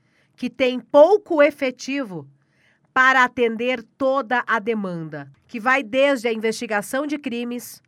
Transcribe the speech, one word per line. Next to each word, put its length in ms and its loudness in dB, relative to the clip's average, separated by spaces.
que 160 -8
tem 300 -2
pouco 640 6
efetivo 840 -4
para 300 4
atender 600 -2
toda 500 -2
a 120 0
demanda, 720 -6
que 140 -12
vai 220 0
desde 440 0
a 60 -2
investigação 720 -4
de 120 -6
crimes 680 -10